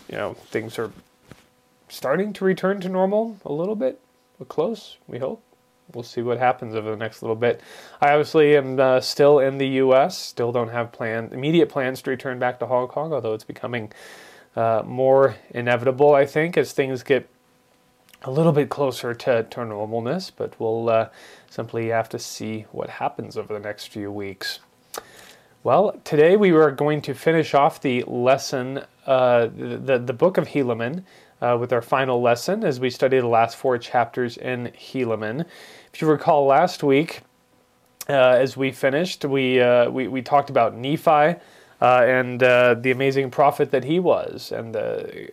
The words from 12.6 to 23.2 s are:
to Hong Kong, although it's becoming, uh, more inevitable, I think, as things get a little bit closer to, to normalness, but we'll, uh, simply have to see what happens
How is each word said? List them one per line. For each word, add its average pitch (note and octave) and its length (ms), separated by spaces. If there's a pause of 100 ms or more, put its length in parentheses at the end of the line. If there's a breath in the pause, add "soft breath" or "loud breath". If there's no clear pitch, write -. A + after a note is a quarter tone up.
to A#2 60
Hong B2 200
Kong, D3+ 260
although A#2 220
it's A2 80
becoming, A#2+ 500 (600 loud breath)
uh, A2+ 320
more C3 480 (160)
inevitable, B2 640
I C#3 120
think, D#3 300
as C3+ 140
things C3 320
get D#3+ 260 (920)
a C3+ 80
little D#3+ 220
bit C#3 160
closer B2+ 460
to, A#2 280
to A#2+ 200
normalness, A2+ 680
but - 300
we'll, A2+ 280
uh, A2+ 200 (420 loud breath)
simply A2+ 380
have A2+ 220
to A#2 100
see A2 500
what - 180
happens - 480